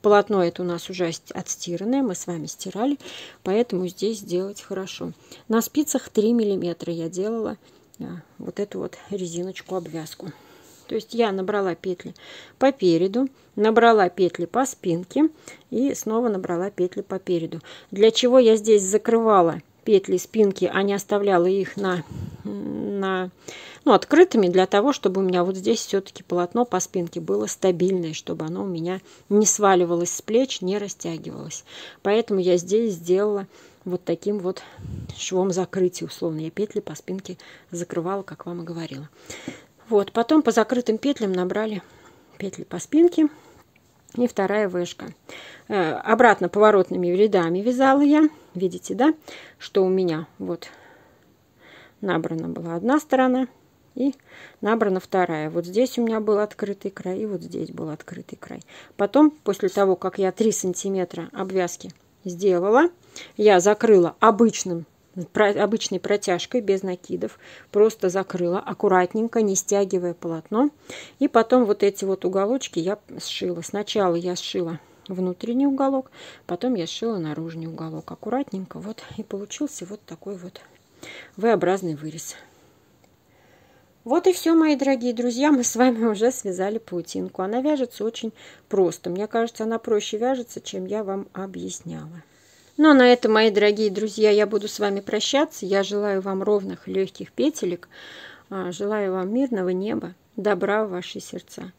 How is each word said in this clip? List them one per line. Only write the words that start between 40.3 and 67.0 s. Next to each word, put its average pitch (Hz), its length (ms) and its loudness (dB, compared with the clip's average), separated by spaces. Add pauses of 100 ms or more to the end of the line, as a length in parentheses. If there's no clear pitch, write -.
по - 80 2
закрытым 226 480 0
петлям 226 340 -2
набрали 190 500 -4 (560)
петли - 260 -10
по - 140 -10
спинке. 320 500 4 (880)
И 240 120 0
вторая 202 400 0
вышка. 180 440 -8 (540)
Э, 180 280 -2
обратно 220 540 4
поворотными 196 600 4
рядами 185 500 2
вязала 262 420 2
я. 302 280 6 (260)
Видите, 180 400 -4
да, 262 180 4 (460)
что - 260 0
у 185 40 2
меня 175 400 -2 (100)
вот 180 300 -8 (1400)
набрана 165 440 -2
была 170 260 -8
одна 233 260 0
сторона 262 480 0 (460)
и 262 200 -2 (460)
набрана 208 400 0
вторая. 170 480 -2
Вот 170 160 -4
здесь 214 340 -2
у 240 40 0
меня 226 180 -2
был 208 180 0
открытый 208 520 -6
край, 185 300 -8
и 220 60 -6
вот 185 160 -6
здесь 170 280 -10
был - 180 -10
открытый - 480 -14
край. - 240 -16 (360)
Потом, 277 340 4
после 202 400 -2
того, 190 260 2
как 185 220 -8
я 185 120 0
три 220 220 0
сантиметра 185 800 -4
обвязки 190 600 -6 (320)
сделала, 196 640 4 (480)
я 208 200 8
закрыла 202 600 4
обычным, 202 640 4 (480)
про-, 202 300 2
обычной 202 360 -2
протяжкой, 202 640 -2
без 196 220 0
накидов. 185 560 -8 (340)